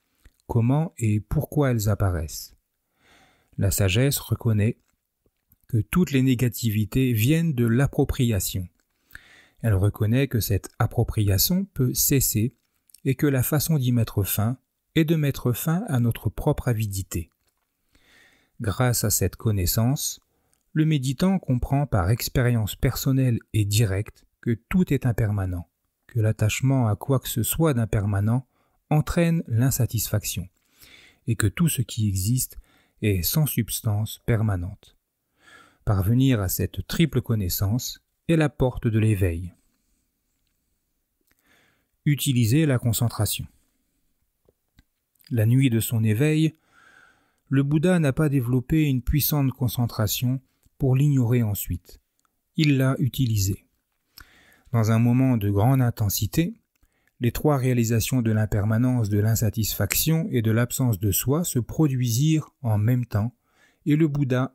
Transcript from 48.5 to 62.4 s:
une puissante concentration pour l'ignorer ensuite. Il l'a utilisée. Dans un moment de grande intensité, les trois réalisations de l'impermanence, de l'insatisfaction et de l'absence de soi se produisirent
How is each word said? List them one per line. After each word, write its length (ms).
une 180
puissante 480
concentration 920
pour 160
l'ignorer 480
ensuite. 580
Il 220
l'a 200
utilisée. 680
Dans 180
un 80
moment 400
de 140
grande 320
intensité, 720
les 100
trois 240
réalisations 640
de 100
l'impermanence, 760
de 120
l'insatisfaction 1120
et 100
de 100
l'absence 480
de 140
soi 320
se 140
produisirent 880